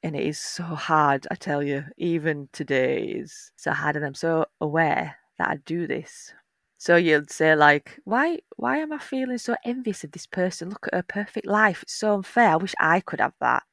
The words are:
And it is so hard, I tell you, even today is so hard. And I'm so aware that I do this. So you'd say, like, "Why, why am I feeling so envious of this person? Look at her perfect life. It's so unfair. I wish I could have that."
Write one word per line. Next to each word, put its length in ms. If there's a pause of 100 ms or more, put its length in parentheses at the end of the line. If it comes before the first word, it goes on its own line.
And 120
it 100
is 140
so 240
hard, 680
I 40
tell 280
you, 220 (120)
even 560
today 500
is 540
so 160
hard. 240
And 80
I'm 100
so 300 (160)
aware 560 (220)
that 100
I 160
do 220
this. 460 (460)
So 180
you'd 340
say, 240
like, 500
"Why, 340 (180)
why 220
am 140
I 60
feeling 400
so 160 (100)
envious 400
of 80
this 140
person? 420
Look 180
at 80
her 80
perfect 440
life. 360
It's 120
so 200
unfair. 360
I 60
wish 220
I 220
could 200
have 200
that." 320